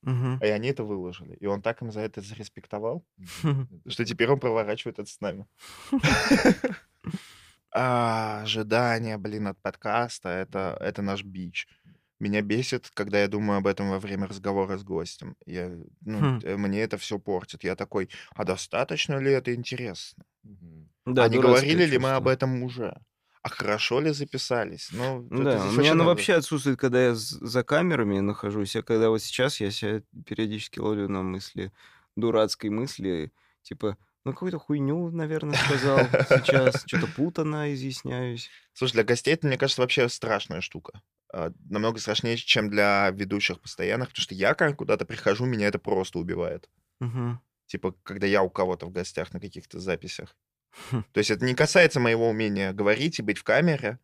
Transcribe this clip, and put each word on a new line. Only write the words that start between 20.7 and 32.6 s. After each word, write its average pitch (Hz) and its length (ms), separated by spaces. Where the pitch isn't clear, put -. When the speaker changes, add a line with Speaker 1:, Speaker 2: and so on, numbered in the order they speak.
Speaker 1:
Да, 127 180
Speaker 2:
А 117 40
не 117 80
Speaker 1:
дурацкое 131 60
Speaker 2:
говорили 139 440
ли 135 120
мы 131 180
об 131 100
Speaker 1:
чувство. - 20
Speaker 2:
этом 131 340
уже? 120 340
А - 80
хорошо 107 500
ли 156 120
записались?" 127 800
Ну, 123 380
Speaker 1:
Ну 131 120
Speaker 2:
это - 20
Speaker 1:
да, 131 140
Speaker 2:
здесь 98 180
Speaker 1:
у 131 40
меня 147 120
Speaker 2:
очень - 0
Speaker 1:
оно 165 120
Speaker 2:
много. 165 60
Speaker 1:
вообще 175 240
отсутствует, 143 440
когда 127 280
я 120 80
з-, 107 320
за 120 160
камерами 139 580
нахожусь. 104 560
А 110 60
когда 113 280
вот 110 120
сейчас - 380
я 101 100
себя 104 320
периодически 107 540
ловлю 104 280
на 95 140
мысли, 95 500
дурацкой 110 540